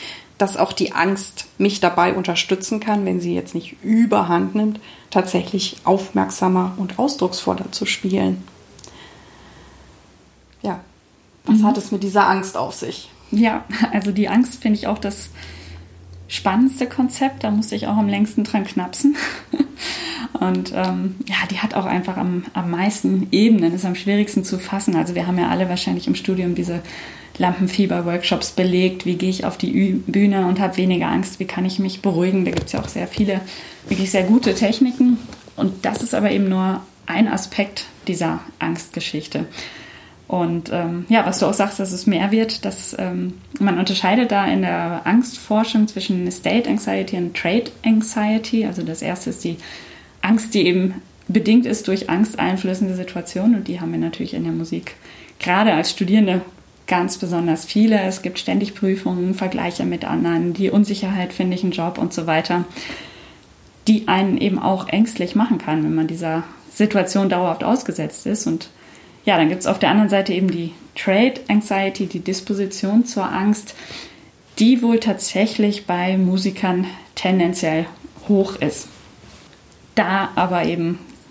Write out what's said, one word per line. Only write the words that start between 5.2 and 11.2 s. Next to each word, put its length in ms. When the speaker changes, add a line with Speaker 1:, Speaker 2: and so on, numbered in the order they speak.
Speaker 1:
aufmerksamer 920
und 220
ausdrucksvoller 760
zu 140
spielen. 580
Ja, 180